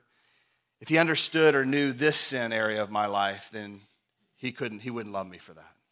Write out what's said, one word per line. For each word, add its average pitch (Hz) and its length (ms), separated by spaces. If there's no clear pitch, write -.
If - 80
he 156 100
understood 160 560
or 135 120
knew 139 260
this 143 260
sin 120 360
area 110 280
of 101 80
my 104 160
life, 101 460
then 101 300
he 127 160
couldn't, 113 280
he 120 100
wouldn't 110 240
love 95 140
me 90 100
for - 160
that. 78 220